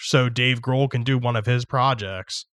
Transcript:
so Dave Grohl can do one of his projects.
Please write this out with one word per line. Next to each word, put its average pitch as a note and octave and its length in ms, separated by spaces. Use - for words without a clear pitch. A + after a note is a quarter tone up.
so B2+ 300
Dave B2 320
Grohl C3 260
can B2 140
do C3 160
one A#2+ 180
of G#2+ 100
his B2 200
projects. A2 880